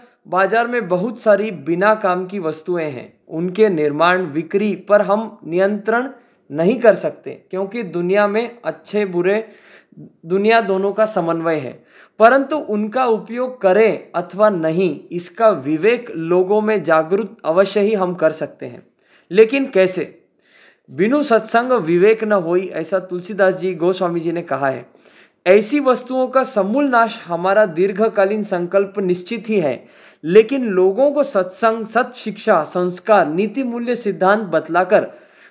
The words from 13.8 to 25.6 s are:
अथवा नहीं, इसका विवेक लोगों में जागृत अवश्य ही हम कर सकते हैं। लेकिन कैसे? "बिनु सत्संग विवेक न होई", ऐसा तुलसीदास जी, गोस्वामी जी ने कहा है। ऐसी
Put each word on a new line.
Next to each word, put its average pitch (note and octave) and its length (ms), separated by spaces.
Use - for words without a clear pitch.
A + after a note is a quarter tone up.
अथवा F3+ 340
नहीं, E3 520
इसका F3 380
विवेक E3 680
लोगों F3+ 460
में G#3+ 220
जागृत E3 520
अवश्य F#3+ 340
ही G#3 140
हम F#3 200
कर E3 180
सकते C#3+ 340
हैं। A#2+ 240
लेकिन A3+ 340
कैसे? F#3 600
"बिनु A3+ 320
सत्संग A#3 480
विवेक G#3 520
न G#3+ 80
होई", F3+ 360
ऐसा E3+ 320
तुलसीदास F3+ 560
जी, F3+ 180
गोस्वामी F3 460
जी E3 120
ने E3+ 100
कहा C3+ 280
है। B2 160
ऐसी G#3+ 320